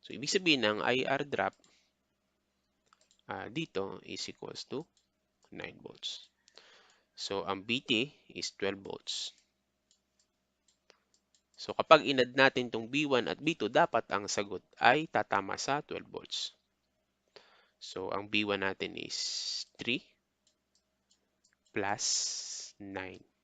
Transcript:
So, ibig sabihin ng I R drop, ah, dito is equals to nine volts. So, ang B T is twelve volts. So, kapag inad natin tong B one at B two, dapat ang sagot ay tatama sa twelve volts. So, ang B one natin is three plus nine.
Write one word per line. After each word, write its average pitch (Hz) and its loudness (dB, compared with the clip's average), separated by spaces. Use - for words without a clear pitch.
So, - -12
ibig 123 -8
sabihin 160 4
ng 107 4
I 127 2
R 139 0
drop, 104 -2
ah, 95 -6
dito 101 -6
is - -10
equals - -12
to 135 -6
nine - -12
volts. - -12
So, 98 -4
ang 95 -4
B 117 -4
T 123 0
is - -8
twelve 98 -4
volts. - -10
So, - -8
kapag 156 10
inad 127 4
natin 123 6
tong 113 -4
B 143 -2
one 120 2
at 92 -4
B 156 0
two, 107 -2
dapat 139 2
ang 101 0
sagot 101 -4
ay 143 6
tatama 101 0
sa 143 -4
twelve - -10
volts. - -8
So, 95 -8
ang 101 -6
B 104 2
one 98 0
natin 95 -4
is - -10
three - -4
plus 101 -2
nine. 95 -10